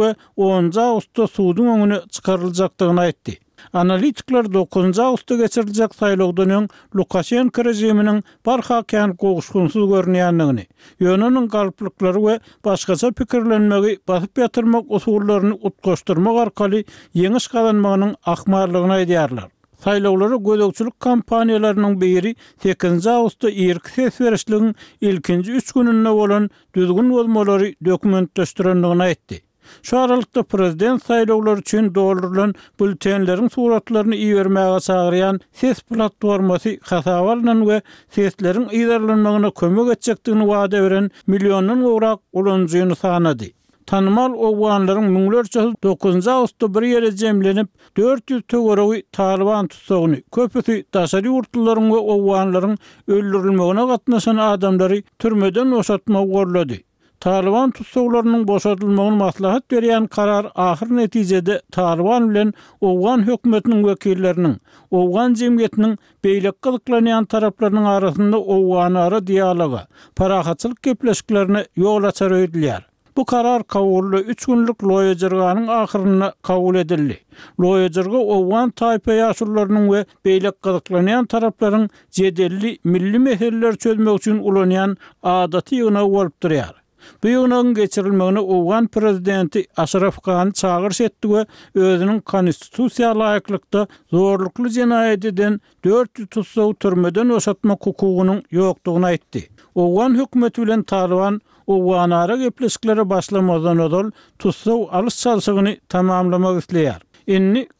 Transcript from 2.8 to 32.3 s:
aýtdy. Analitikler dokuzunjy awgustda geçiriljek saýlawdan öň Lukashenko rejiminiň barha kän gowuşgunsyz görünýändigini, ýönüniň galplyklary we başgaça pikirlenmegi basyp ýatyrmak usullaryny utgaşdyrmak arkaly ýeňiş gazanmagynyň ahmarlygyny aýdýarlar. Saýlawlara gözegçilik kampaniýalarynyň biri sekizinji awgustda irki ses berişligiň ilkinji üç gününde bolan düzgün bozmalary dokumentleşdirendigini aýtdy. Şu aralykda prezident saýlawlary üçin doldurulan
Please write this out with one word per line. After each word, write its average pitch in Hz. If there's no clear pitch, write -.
aýtdy. 156
Analitikler 202
dokuzunjy 185
awgustda 254
geçiriljek 220
saýlawdan 190
öň 208
Lukashenko 233
rejiminiň 214
barha 233
kän 208
gowuşgunsyz 190
görünýändigini, 175
ýönüniň 226
galplyklary 196
we 220
başgaça 196
pikirlenmegi 214
basyp 185
ýatyrmak 233
usullaryny 208
utgaşdyrmak 190
arkaly 208
ýeňiş 190
gazanmagynyň 208
ahmarlygyny 185
aýdýarlar. 156
Saýlawlara 202
gözegçilik 214
kampaniýalarynyň 214
biri 185
sekizinji 180
awgustda 233
irki 185
ses 254
berişligiň 220
ilkinji 185
üç 254
gününde 226
bolan 208
düzgün 185
bozmalary 208
dokumentleşdirendigini 180
aýtdy. 165
Şu -
aralykda 247
prezident 190
saýlawlary 220
üçin 208
doldurulan 190